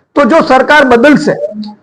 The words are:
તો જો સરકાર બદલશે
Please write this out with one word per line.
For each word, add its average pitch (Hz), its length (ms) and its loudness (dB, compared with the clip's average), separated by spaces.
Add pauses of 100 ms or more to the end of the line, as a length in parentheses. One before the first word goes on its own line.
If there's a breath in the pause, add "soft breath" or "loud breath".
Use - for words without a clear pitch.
(160 loud breath)
તો 285 80 0
જો 294 240 2
સરકાર 277 380 2
બદલશે 247 480 2 (500)